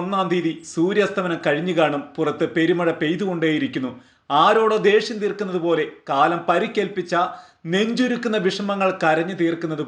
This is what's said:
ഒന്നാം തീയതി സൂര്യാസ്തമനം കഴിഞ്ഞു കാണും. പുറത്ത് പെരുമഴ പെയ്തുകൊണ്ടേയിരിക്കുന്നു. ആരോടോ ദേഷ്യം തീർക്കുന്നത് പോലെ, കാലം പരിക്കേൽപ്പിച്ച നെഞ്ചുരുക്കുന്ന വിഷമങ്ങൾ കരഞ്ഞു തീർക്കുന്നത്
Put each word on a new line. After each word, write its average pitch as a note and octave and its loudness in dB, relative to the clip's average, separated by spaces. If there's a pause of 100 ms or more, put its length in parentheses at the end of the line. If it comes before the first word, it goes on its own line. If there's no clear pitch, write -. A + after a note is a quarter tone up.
ഒന്നാം F#3+ -2
തീയതി E3+ 0 (220)
സൂര്യാസ്തമനം F3+ 0
കഴിഞ്ഞു E3 0
കാണും. D3 2 (140)
പുറത്ത് D3+ -2 (120)
പെരുമഴ E3+ 2 (100)
പെയ്തുകൊണ്ടേയിരിക്കുന്നു. D#3 -2 (420)
ആരോടോ G#3+ 4 (120)
ദേഷ്യം A3 2
തീർക്കുന്നത് F#3+ -4
പോലെ, D#3+ 2 (260)
കാലം D#3 2
പരിക്കേൽപ്പിച്ച F#3 -2 (580)
നെഞ്ചുരുക്കുന്ന A#3 0
വിഷമങ്ങൾ G3 0 (140)
കരഞ്ഞു E3 2
തീർക്കുന്നത് E3 -2